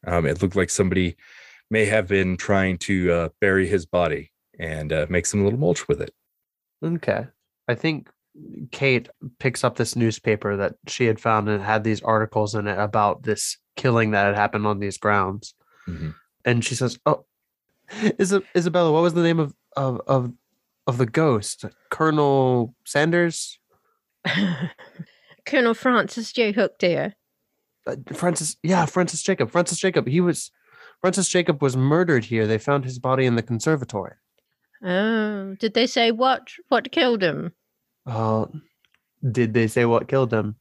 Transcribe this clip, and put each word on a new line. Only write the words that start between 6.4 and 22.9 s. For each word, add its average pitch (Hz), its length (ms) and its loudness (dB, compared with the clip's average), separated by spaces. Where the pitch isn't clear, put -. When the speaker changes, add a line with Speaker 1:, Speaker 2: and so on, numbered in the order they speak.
Speaker 2:
Okay. 160 400 -4
I 120 80 -2
think 160 340 -6
Kate 135 380 0
picks 127 240 -2
up 120 140 0
this - 180 -2
newspaper 107 600 0
that 98 180 -2
she - 180 -2
had 110 140 2
found 110 300 0
and 104 120 0
it 101 40 -8
had 107 180 0
these 107 200 -2
articles 107 520 0
in 104 120 -2
it 98 100 -2
about 104 460 0
this - 340 -4
killing 117 360 2
that 101 140 2
had 101 100 2
happened 104 320 0
on 104 120 -2
these 101 200 -6
grounds. 101 560 -2
Speaker 1:
Mm-hmm. 82 240 -10
Speaker 2:
And 120 180 2
she - 120 -4
says, 120 300 -2
"Oh, 151 200 0
Isa-, 196 220 2
Isabella, 170 360 2
what 156 120 4
was 175 100 2
the 175 100 2
name 165 160 4
of, 147 140 -2
of, 131 320 -2
of, 127 240 2
of 127 100 -2
the 127 80 4
ghost? 117 600 0
Colonel 139 840 2
Sanders?" 165 720 0